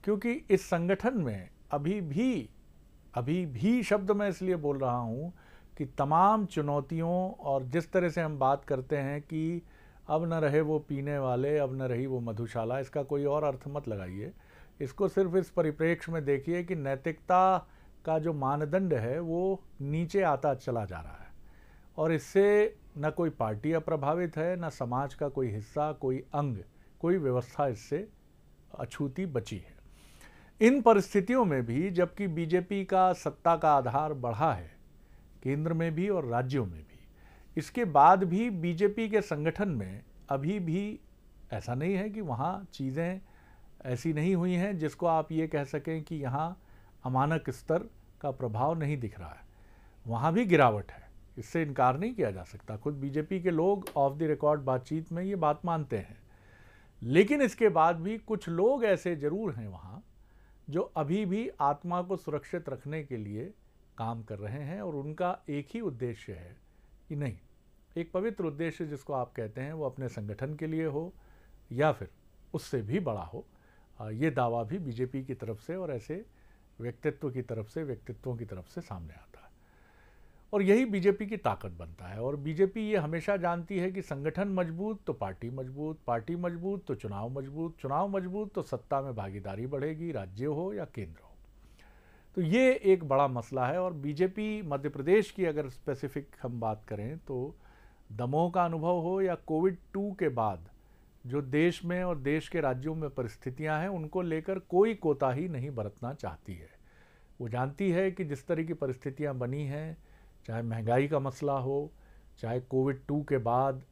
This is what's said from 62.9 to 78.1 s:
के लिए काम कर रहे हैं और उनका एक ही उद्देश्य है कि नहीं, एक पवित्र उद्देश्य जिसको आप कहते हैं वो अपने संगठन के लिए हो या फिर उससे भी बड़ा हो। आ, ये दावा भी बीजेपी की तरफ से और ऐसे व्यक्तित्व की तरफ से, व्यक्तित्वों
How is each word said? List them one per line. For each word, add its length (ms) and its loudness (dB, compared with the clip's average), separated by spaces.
के 120 -8
लिए 280 -6
काम 240 -6
कर 160 -10
रहे 240 -8
हैं 180 -8
और 160 -6
उनका 400 -4
एक 240 -4
ही 80 -4
उद्देश्य 500 -6
है 240 -14
कि 80 -6
नहीं, 200 -4
एक 160 -6
पवित्र 320 -2
उद्देश्य 420 -4
जिसको 260 -8
आप 200 -4
कहते 280 -6
हैं 120 -6
वो 140 -6
अपने 240 -4
संगठन 440 -6
के 120 -6
लिए 200 -2
हो 260 -4
या 200 4
फिर 160 -6
उससे 280 -4
भी 180 -2
बड़ा 240 -4
हो। 200 -12
आ, 120 -8
ये 220 0
दावा 320 0
भी 160 -6
बीजेपी 440 -4
की 100 -6
तरफ 260 -8
से 160 -8
और 160 -6
ऐसे 320 -8
व्यक्तित्व 520 -4
की 120 -6
तरफ 260 -6
से, 140 -8
व्यक्तित्वों 540 -8